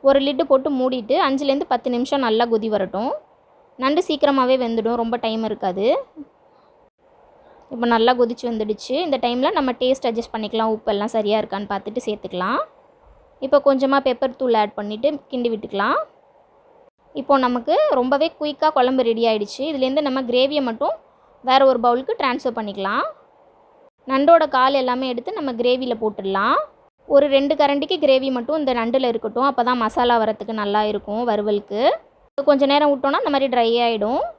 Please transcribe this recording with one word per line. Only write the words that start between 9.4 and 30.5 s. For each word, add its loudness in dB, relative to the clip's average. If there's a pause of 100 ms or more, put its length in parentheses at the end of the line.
நம்ம 0 (120)
டேஸ்ட் 0
அட்ஜஸ்ட் -8
பண்ணிக்கலாம், -2
உப்பு -4
எல்லாம் -4
சரியா 0
இருக்கான்னு -6
பார்த்துட்டு -8
சேர்த்துக்கலாம். -4 (840)
இப்போ 4
கொஞ்சமா 2
பெப்பர் -2
தூள் 2
ஆட் -2
பண்ணிட்டு -2 (220)
கிண்டி -2
விட்டுக்கலாம். -2 (1200)
இப்போ 2 (100)
நமக்கு 0 (240)
ரொம்பவே 2 (120)
குயிக்கா -2
குழம்பு 2
ரெடி 0
ஆயிடுச்சு. -2
இதுலேருந்து -2
நம்ம -2 (100)
கிரேவியை 0
மட்டும் -2 (540)
வேற 6 (100)
ஒரு 2
பவுலுக்கு 2
ட்ரான்ஸ்ஃபர் -2
பண்ணிக்கலாம். -4 (1040)
நண்டோட 6 (120)
கால் 4
எல்லாமே -2
எடுத்து -6
நம்ம -4 (100)
கிரேவியில 0
போட்டுடலாம். 0 (560)
ஒரு 8 (100)
ரெண்டு 2
கரண்டிக்கு 2
கிரேவி 4
மட்டும் -2
இந்த 0
நண்டுல 0
இருக்கட்டும், -2
அப்பதான் 0
மசாலா 2
வரத்துக்கு -4